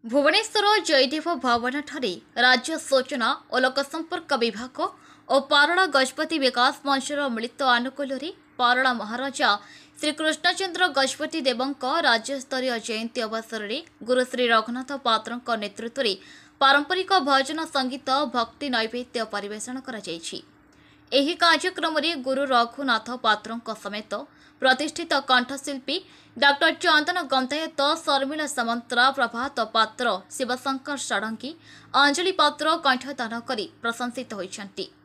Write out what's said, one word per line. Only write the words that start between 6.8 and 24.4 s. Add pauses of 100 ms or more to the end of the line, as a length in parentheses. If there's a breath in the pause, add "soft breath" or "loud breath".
ମଞ୍ଚର
ମିଳିତ
ଆନୁକୂଲ୍ୟରେ (240)
ପାରଳା
ମହାରାଜା (440 loud breath)
ଶ୍ରୀ
କୃଷ୍ଣଚନ୍ଦ୍ର
ଗଜପତି
ଦେବଙ୍କ (180)
ରାଜ୍ୟସ୍ତରୀୟ (120)
ଜୟନ୍ତୀ
ଅବସରରେ (260)
ଗୁରୁ
ଶ୍ରୀ
ରଘୁନାଥ (160)
ପାତ୍ରଙ୍କ
ନେତୃତ୍ୱରେ (480 loud breath)
ପାରମ୍ପରିକ (120)
ଭଜନ
ସଙ୍ଗୀତ (240)
ଭକ୍ତି
ନୈବେଦ୍ୟ
ପରିବେଷଣ
କରାଯାଇଛି। (760 soft breath)
ଏହି
କାର୍ଯ୍ୟକ୍ରମରେ (140)
ଗୁରୁ
ରଘୁନାଥ (160)
ପାତ୍ରଙ୍କ
ସମେତ (500 soft breath)